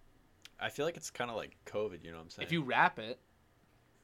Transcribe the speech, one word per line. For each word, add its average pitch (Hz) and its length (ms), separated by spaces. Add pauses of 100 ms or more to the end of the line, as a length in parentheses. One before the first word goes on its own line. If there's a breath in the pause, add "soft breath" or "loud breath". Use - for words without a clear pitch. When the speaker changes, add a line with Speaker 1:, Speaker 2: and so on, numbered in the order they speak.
(600)
Speaker 1:
I 110 100
feel 143 160
like 170 120
it's - 140
kinda 120 240
like 76 200 (100)
covid, 101 380
you 82 80
know 82 60
what 82 60
I'm 82 80
saying? - 160
Speaker 2:
If - 40
you 165 120
wrap 127 360
it, 113 200 (840)